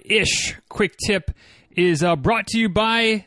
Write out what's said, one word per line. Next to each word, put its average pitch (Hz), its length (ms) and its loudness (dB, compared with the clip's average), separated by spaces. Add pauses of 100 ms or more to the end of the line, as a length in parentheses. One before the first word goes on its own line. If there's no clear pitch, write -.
ish - 520 -2 (120)
quick - 280 -2 (100)
tip 196 240 -2 (400)
is, 175 340 0
uh, 175 120 2
brought 196 320 0
to 220 100 -4
you 226 120 2
by 220 580 0